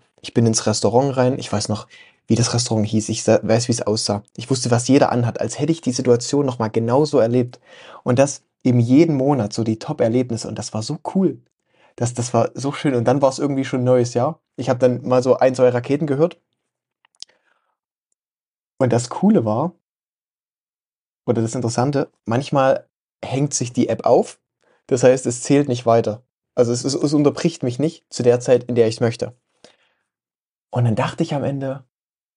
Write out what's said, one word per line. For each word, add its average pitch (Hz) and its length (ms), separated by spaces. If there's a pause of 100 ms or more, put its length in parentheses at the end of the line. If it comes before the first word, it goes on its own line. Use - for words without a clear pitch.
(200)
ich - 140
bin 117 120
ins 110 200
Restaurant 120 500
rein, 127 220
ich - 140
weiß 107 160
noch, 113 200 (380)
wie - 80
das 120 200
Restaurant 113 320
hieß, 107 220
ich - 140
sa-, - 200
weiß, 110 260
wie 123 40
es 120 100
aussah. 104 400 (140)
Ich - 140
wusste, 123 200
was 120 180
jeder 139 220
anhat, 120 300
als - 180
hätte 147 140
ich 160 80
die 127 120
Situation 127 540
nochmal 120 240
genauso 127 480
erlebt. 123 420 (420)
Und 123 160
das 143 240 (240)
eben 123 140
jeden 143 360
Monat 131 360
so 117 100
die 110 160
Top-Erlebnisse 117 680
und 104 100
das - 160
war 110 80
so 147 160 (160)
cool. 190 260 (540)
Das, 120 200
das 120 200
war 117 200
so 139 180
schön 139 220
und 120 100
dann 131 180
war's 131 160
irgendwie 139 260
schon 127 200
neues 123 280
Jahr. 135 280 (160)
Ich 131 120
hab 123 120
dann 123 260
mal 127 160
so 127 140
ein, 131 180
zwei 123 140
Raketen 123 380
gehört. 147 340 (2500)
Und 123 140
das 117 160
Coole 185 360
war, 120 280 (1500)
oder 113 160
das 113 120
Interessante, 131 560 (140)
manchmal 135 640 (360)
hängt 135 300
sich 120 180
die 117 160
App 110 160
auf, 139 360 (480)
das 123 140
heißt, 131 240
es 123 160
zählt 143 260
nicht 123 180
weiter. 113 380 (300)
Also 120 180
es, 123 120
es, 135 100
es 151 200
unterbricht 147 480
mich 123 160
nicht 151 320
zu - 120
der 120 180
Zeit, 123 240
in 123 100
der 117 140
ich's 113 120
möchte. 117 360 (1300)
Und 123 140
dann 113 120
dachte 147 260
ich 160 120
am 135 100
Ende, 135 400 (520)